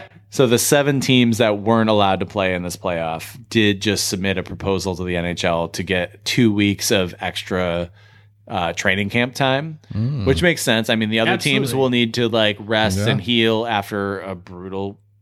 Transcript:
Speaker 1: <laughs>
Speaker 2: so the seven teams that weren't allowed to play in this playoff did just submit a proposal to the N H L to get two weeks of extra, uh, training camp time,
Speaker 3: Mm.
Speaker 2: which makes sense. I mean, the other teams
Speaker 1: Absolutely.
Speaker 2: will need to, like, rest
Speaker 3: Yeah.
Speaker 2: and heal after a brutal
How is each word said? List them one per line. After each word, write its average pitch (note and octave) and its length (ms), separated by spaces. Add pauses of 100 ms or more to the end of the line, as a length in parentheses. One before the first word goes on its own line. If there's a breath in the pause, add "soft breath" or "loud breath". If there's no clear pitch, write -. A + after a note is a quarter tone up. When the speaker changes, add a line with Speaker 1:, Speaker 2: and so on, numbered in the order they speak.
Speaker 1:
<laughs> - 240
Speaker 2:
so - 160
the A#2 140
seven C#3+ 400
teams A#2+ 400
that G#2+ 180
weren't A2 320
allowed G2 300
to F#2+ 80
play F#2+ 260
in F2+ 80
this F2 160
playoff E2 580 (140)
did G#2 320
just G#2 280
submit F#2+ 280
a F2+ 60
proposal F#2+ 540
to F#2 60
the F2+ 120
N E2+ 100
H F2 180
L E2+ 260
to - 120
get F2+ 420
two A2+ 300
weeks G2+ 380
of F#2 280
extra, F2+ 680 (580 soft breath)
uh, F2 260
training G2 360
camp A#2+ 240
time, C#3+ 460 (120)
Speaker 3:
Mm. A2+ 360
Speaker 2:
which C3+ 160
makes E3+ 180
sense. A2+ 300
I A#2 40
mean, A2 140
the A2+ 120
other E3 160
teams C#3 320
Speaker 1:
Absolutely. C3 120
Speaker 2:
will C3 80
need A#2+ 240
to, A#2+ 160
like, G#2+ 300
rest G#2+ 400
Speaker 3:
Yeah. G#2 80
Speaker 2:
and G#2+ 140
heal A2+ 440
after G2+ 540
a F#2 160
brutal F#2+ 640 (220)